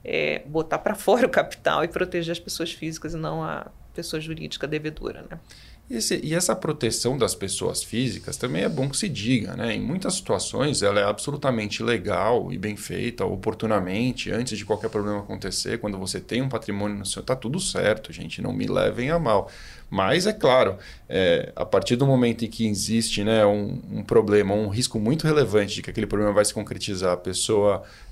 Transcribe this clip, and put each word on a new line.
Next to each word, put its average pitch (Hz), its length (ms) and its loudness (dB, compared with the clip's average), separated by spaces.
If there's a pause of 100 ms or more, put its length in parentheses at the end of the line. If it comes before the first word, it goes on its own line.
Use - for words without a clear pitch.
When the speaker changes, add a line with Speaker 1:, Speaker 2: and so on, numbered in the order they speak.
Speaker 1:
é, 151 440 -2
botar 156 320 -2
pra 208 160 0
fora 226 320 4
o - 40 2
capital - 540 0
e 170 40 -2
proteger 170 440 -2
as 170 80 -6
pessoas - 320 -6
físicas 160 400 -8
e 160 60 -6
não 160 260 -4
a 160 220 -6 (280)
pessoa 165 260 -6
jurídica 160 460 -8
devedora, 151 640 -6
né? 165 80 -14 (520)
Speaker 2:
E 247 60 -6
esse, 214 260 0
e 151 100 -2
essa 185 220 2
proteção 131 640 0
das 104 160 2
pessoas 95 480 -4
físicas 110 540 -4
também 151 260 -2
é 220 60 2
bom 139 200 -2
que 135 80 -4
se 208 120 -2
diga, 104 460 0
né? 110 200 -2
Em 104 60 -2
muitas 156 340 -2
situações 120 680 0
ela 101 200 4
é 98 40 4
absolutamente 113 760 -2
legal 98 720 2
e 98 40 -4
bem 104 200 -4
feita, 98 500 -4
oportunamente, 101 1040 -2
antes 113 260 -4
de 101 80 -8
qualquer 107 240 0
problema 104 300 -2
acontecer, 101 600 -6
quando 104 200 -6
você 92 220 -6
tem 110 200 -2
um 135 80 -2
patrimônio 104 480 -4
no 101 80 -8
seu, 95 180 -8
tá 131 120 0
tudo 127 260 -4
certo, - 520 0
gente, 82 280 -10
não 98 120 -4
me 101 140 -2
levem 104 440 0
a 170 80 2
mal. 110 320 2 (400)
Mas, 98 360 2
é - 60 0
claro, 123 460 4 (300)
é, 87 460 4
a - 120 -4
partir 101 300 2
do 139 100 4
momento 123 380 4
em 104 40 -4
que 113 180 -2
existe, 104 580 0
né, 110 200 6
um, 101 460 2
um 107 120 -6
problema, 101 520 4
um 107 140 0
risco 113 300 -2
muito 156 280 2
relevante 107 480 4
de 95 80 -8
que - 80 -10
aquele 110 160 -2
problema 104 260 2
vai 104 120 6
se - 100 -2
concretizar, 95 580 -2
a 87 40 2
pessoa, 101 640 2 (300)